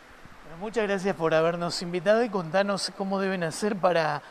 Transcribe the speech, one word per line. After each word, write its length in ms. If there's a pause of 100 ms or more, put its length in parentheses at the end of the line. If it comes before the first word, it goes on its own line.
(440)
Bueno, 160
muchas 260
gracias 300
por 180
habernos 480
invitado 420
y 60
contanos 680
cómo 240
deben 220
hacer 320
para, 560